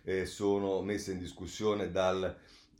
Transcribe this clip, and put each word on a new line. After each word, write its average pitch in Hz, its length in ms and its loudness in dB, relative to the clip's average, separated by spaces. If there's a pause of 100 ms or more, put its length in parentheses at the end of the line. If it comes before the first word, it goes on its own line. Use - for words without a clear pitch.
eh, 92 220 0
sono 98 560 2
messe 98 320 -2
in 92 60 -6
discussione 95 680 -2
dal... 92 460 2 (440)